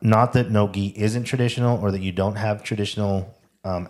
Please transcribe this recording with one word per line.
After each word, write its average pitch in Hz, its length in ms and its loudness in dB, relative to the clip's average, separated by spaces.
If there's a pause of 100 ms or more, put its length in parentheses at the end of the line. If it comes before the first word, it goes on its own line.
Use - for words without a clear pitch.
Not 113 320 4
that 123 160 2
no 104 200 4
gi 98 280 -2
isn't 107 280 0
traditional 120 540 0
or 101 120 0
that 95 100 -2
you 95 100 -4
don't 98 240 0
have 104 280 -2
traditional, 98 720 -4 (260)
um, 90 260 -6